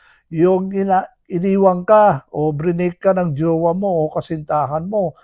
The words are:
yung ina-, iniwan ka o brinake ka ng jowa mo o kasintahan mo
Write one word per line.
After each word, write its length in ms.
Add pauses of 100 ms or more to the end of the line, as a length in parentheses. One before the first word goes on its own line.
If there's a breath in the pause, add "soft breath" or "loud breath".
(280 soft breath)
yung 480
ina-, 320 (240)
iniwan 560
ka 400
o 240
brinake 480
ka 160
ng 160
jowa 400
mo 320
o 80
kasintahan 720
mo 400